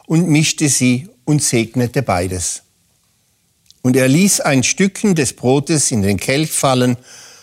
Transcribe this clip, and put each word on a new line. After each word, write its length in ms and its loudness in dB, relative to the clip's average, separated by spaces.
und 240 0
mischte 400 2
sie 380 0
und 180 0
segnete 600 -2
beides. 640 -4
Und 140 0
er 120 2
ließ 340 2
ein 220 0
Stückchen 520 0
des 180 -2
Brotes 580 0
in 100 0
den 160 0
Kelch 340 -2
fallen 460 0